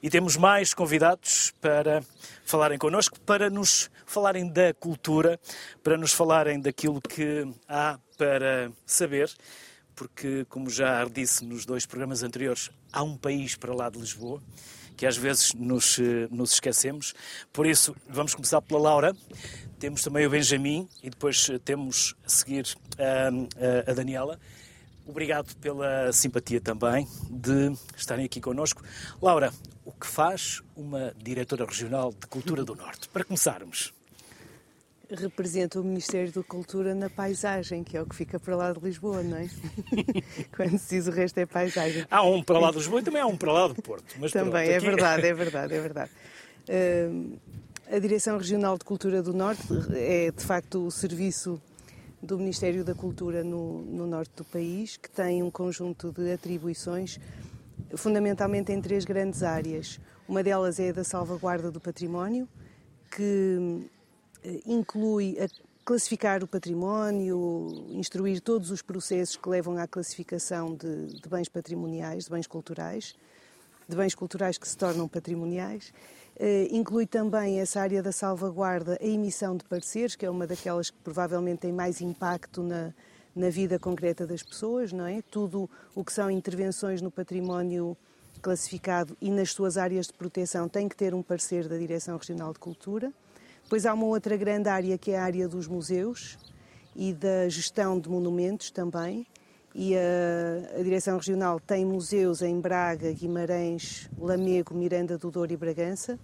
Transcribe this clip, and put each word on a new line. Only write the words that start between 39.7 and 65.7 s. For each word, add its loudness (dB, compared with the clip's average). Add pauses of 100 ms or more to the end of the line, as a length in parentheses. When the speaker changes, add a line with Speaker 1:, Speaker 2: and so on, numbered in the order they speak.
Speaker 2:
<laughs> -4
Quando 2
se -2
diz 0
o 0
resto 2
é 2
paisagem. 0
Speaker 1:
Há 8
um 6
para 6
lá 8
de 0
Lisboa 2
e -6
também 2
há 2
um 0
para 2
lá 8
do -4
Porto. -10
Mas -4
Speaker 2:
Também, 2
Speaker 1:
pronto, 2 (160)
Speaker 2:
é 8
Speaker 1:
aqui 4
Speaker 2:
verdade, 6
é 6
verdade, -2
é 0
verdade. -6 (960)
Hum, -6 (520)
a 2
Direção 2
Regional 2
de -8
Cultura 0
do -2
Norte 0 (320)
é, 2
de -10
facto, 0
o -2
serviço -4 (580)
do -4
Ministério 0
da -2
Cultura -4
no, -6
no -6
norte -4
do -14
país, -6
que -18
tem 0
um -2
conjunto -6
de -2
atribuições, -6 (720)
fundamentalmente 2
em 0
três 0
grandes -2
áreas. -4 (260)
Uma 0
delas 2
é 2
a 0
da -2
salvaguarda -2
do -10
património, -4 (680)
que, 0 (600)
eh, -10
inclui 0
a 0 (360)